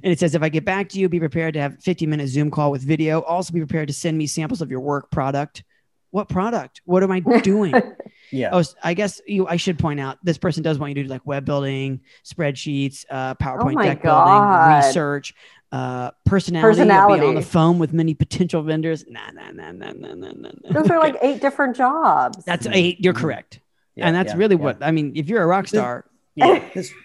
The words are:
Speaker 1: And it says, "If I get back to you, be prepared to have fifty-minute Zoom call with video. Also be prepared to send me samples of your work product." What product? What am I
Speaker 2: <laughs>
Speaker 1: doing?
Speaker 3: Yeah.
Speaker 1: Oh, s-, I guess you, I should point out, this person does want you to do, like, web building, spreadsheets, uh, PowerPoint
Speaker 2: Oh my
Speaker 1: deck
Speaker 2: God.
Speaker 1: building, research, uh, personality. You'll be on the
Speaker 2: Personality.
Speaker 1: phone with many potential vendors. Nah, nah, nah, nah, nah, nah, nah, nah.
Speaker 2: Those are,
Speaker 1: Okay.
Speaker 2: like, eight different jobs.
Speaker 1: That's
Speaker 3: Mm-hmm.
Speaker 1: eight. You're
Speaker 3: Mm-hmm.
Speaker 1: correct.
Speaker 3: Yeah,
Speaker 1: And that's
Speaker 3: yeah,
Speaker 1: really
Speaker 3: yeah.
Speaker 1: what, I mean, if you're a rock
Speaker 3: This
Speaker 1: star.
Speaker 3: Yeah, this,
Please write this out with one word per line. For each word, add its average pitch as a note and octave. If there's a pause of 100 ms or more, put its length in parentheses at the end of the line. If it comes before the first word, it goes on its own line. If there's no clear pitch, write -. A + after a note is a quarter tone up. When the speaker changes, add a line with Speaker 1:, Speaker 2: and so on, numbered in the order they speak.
Speaker 1:
And F#3
it D#3
says, D#3+
"If D#3
I D#3+
get D3+
back F#3+
to F#3+
you, F#3
be F3
prepared D#3+
to D3+
have C#3+
fifty-minute D#3
Zoom D3
call D3
with C#3
video. D#3
Also E3+
be E3+
prepared D#3
to C#3+
send D#3+
me D3+
samples E3
of C3
your C3
work C#3+
product." C#3+ (480)
What G#3
product? F#3
What F#3
am F#3+
I F#3
Speaker 2:
<laughs> -
Speaker 1:
doing? G3 (600)
Speaker 3:
Yeah. B2+
Speaker 1:
Oh, F3+
s-, E3
I E3+
guess G3+
you, F#3+
I E3
should E3+
point D3
out, C3+
this E3+
person E3
does D#3+
want C#3+
you C#3
to C#3+
do, C3+
like, C3
web C#3
building, C#3 (240)
spreadsheets, C#3
uh, C3
PowerPoint C#3
Speaker 2:
Oh D4+
my A#3+
Speaker 1:
deck C#3
Speaker 2:
God. D#3+
Speaker 1:
building, F3
research, C#3+ (360)
uh, B2+ (140)
personality. F#3+
You'll -
be G#3
on G3
the G3+
Speaker 2:
Personality. D3
Speaker 1:
phone E3+
with D#3+
many D#3+
potential -
vendors. D#3
Nah, G#2+
nah, F#2
nah, E2+
nah, F2+
nah, -
nah, -
nah, - (140)
nah. -
Speaker 2:
Those D#4
are, E4+
Speaker 1:
Okay. D#4
Speaker 2:
like, -
eight C4
different C4+
jobs. B3
Speaker 1:
That's F3
Speaker 3:
Mm-hmm. G#3+
Speaker 1:
eight. F3+
You're F3+
Speaker 3:
Mm-hmm. A#2+
Speaker 1:
correct. - (340)
Speaker 3:
Yeah, -
Speaker 1:
And E3
that's F#3
Speaker 3:
yeah, E3
Speaker 1:
really G3+
Speaker 3:
yeah. D3+
Speaker 1:
what, C3
I D3
mean, D3+
if D3
you're G#3+
a E3
rock F#3
Speaker 3:
This G#3+
Speaker 1:
star. - (300)
Speaker 3:
Yeah, E4 (140)
this, - (140)